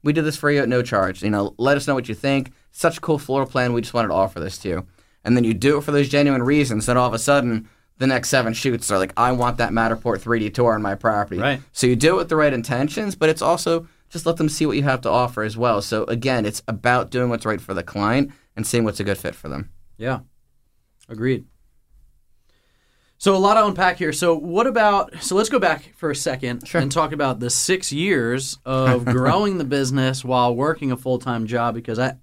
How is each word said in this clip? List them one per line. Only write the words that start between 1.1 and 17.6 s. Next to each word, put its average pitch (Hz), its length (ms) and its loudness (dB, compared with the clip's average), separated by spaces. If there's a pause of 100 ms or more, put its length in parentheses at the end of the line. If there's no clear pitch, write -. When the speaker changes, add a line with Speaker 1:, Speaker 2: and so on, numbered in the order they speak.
Speaker 1:
You 104 60 2
know, 101 280 0
let 139 180 4
us 135 120 -4
know 143 80 0
what 120 120 -6
you 107 60 -6
think. 135 380 -2 (180)
Such 165 280 0
a - 20 -14
cool 156 180 0
floor 135 280 -2
plan. 123 260 0
We 117 80 0
just 113 140 -10
wanted 113 140 2
to 80 60 -2
offer 92 240 0
this 85 200 -8
to 101 100 -8
you." 87 180 -4 (380)
And 120 120 4
then 120 60 4
you 113 120 2
do 139 240 2
it - 20 -2
for 147 100 -6
those 143 180 2
genuine 139 360 2
reasons. 123 420 2
Then 127 100 2
all 123 120 2
of 110 60 -2
a 113 40 -4
sudden, 123 500 0 (300)
the 127 80 0
next 127 220 0
seven 120 240 2
shoots 117 400 -2
are 98 60 2
like, 92 180 0
"I 123 160 2
want 120 260 0
that 117 140 0
Matterport 113 480 0
three 117 180 0
D 107 120 -2
tour 120 240 2
on 107 80 -2
my 101 120 -2
property." 101 460 0
Speaker 2:
Right. 139 200 0 (120)
Speaker 1:
So - 140 0
you 123 100 4
do 160 180 4
it - 40 2
with 170 100 -2
the 160 80 0
right 151 160 4
intentions, 139 640 -4
but 156 120 2
it's 156 140 0
also 165 440 0 (240)
just - 160 -8
let 165 100 0
them 156 120 0
see 156 180 0
what 113 100 0
you 143 80 0
have 131 180 0
to 113 80 -2
offer 120 320 0
as 107 140 -4
well. 113 260 2
So 107 220 -2
again, 117 420 0
it's - 220 -6
about 120 420 0
doing 123 200 0
what's 113 160 -4
right 107 140 -2